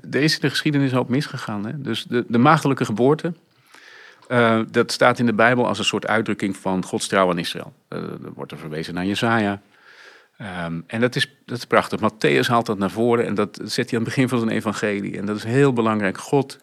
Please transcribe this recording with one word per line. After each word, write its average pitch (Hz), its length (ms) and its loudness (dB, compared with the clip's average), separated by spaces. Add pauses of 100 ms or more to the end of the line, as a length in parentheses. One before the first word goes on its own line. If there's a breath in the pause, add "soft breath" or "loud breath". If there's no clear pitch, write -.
(120)
er 127 100 0
is 156 140 2
in - 60 -6
de 147 80 0
geschiedenis 139 420 0
een 127 60 0
hoop 123 120 0
misgegaan, 117 560 -4
hè? 139 160 -8
Dus 113 220 -6
de, 120 240 -2
de 117 100 2
maagdelijke 139 480 4
geboorte, 143 480 2 (920 loud breath)
eh, 117 320 4 (120)
dat 117 200 2
staat 123 280 4
in 123 60 2
de 113 80 2
Bijbel 117 340 4
als 95 120 -2
een 113 60 -4
soort - 220 -2
uitdrukking 104 500 -2
van 92 280 -2
Gods - 220 -4
trouw 95 220 4
aan 87 80 0
Israël. 82 360 -8 (140)
Eh, - 120 -12
er - 340 -12
wordt - 180 -12
er 73 60 -14
verwezen 80 360 -8
naar 87 120 -4
Jesaja. 101 560 0 (760 loud breath)
Ehm, 87 500 -8
en 113 140 -6
dat 123 140 2
is, 143 120 -2 (180)
dat 123 120 -8
is - 80 -14
prachtig. 104 340 0
Matthäus 127 480 2
haalt 117 180 2
dat 104 120 -2
naar 98 140 -2
voren 117 340 2
en 104 100 -4
dat 104 280 -2
zet 120 260 -4
hij 120 100 -2
aan 113 60 -2
het - 100 -4
begin 131 140 2
van 123 100 0
zijn 113 120 0
evangelie. 101 680 -2
En 98 80 -6
dat 104 120 -2
is 98 60 -10
heel 131 300 4
belangrijk. 110 440 0
God - 460 -2